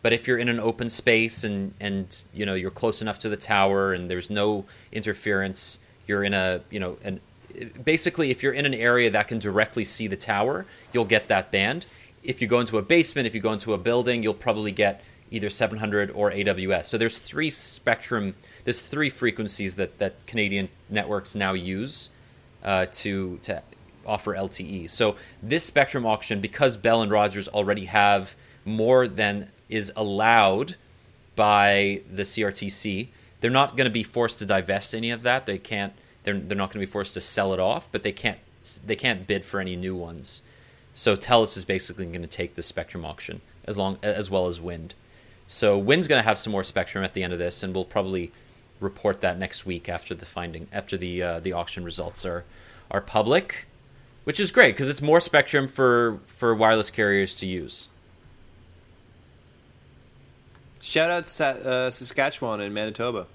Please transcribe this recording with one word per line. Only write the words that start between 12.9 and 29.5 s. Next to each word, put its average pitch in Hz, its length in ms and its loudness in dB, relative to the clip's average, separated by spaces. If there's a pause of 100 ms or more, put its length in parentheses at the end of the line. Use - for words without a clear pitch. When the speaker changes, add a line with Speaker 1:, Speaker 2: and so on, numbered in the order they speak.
Speaker 1:
if 107 80 -4
you 113 60 -4
go 107 120 0
into 110 200 -4
a 101 60 0
building, 117 440 0
you'll 107 120 0
probably 107 380 -2
get 98 300 2 (280)
either 104 180 -4
seven 107 300 -2
hundred 104 320 0
or 104 200 0
A 101 140 -2
W 95 280 0
S. 87 160 0
So - 100 -2
there's 113 200 0
three 151 320 -4
spectrum, - 840 -2 (300)
there's 123 160 -2
three 147 300 -4
frequencies 104 680 -4
that, 95 220 -4
that - 280 -4
Canadian 101 420 0 (220)
networks 101 440 -4
now 95 200 0
use, 95 560 -6 (520)
uh, 92 300 2
to, 95 500 -4
to 90 200 -8 (440)
offer 104 280 -4
L 98 140 -4
T - 160 -10
E. 85 220 -8
So 104 300 2 (260)
this 139 220 0
spectrum 135 400 0
auction, 107 360 0
because 113 360 0
Bell 113 260 4
and 104 80 0
Rogers 104 380 2
already 101 380 0
have 101 480 4 (320)
more 117 420 4
than 101 420 -2 (180)